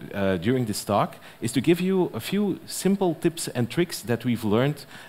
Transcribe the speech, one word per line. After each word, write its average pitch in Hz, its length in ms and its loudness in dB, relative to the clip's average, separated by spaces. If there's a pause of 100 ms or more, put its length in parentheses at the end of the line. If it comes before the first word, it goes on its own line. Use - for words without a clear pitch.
(140)
uh, 98 240 0
during 120 300 2
this 101 180 -4
talk 107 320 2 (240)
is - 100 -2
to - 80 2
give 170 220 4
you 185 320 2
a 113 80 -6
few 196 440 -2
simple 190 500 2
tips - 340 -2
and 117 200 -2
tricks - 340 -2
that 117 200 -2
we've 117 220 0
learned, 123 400 2 (240)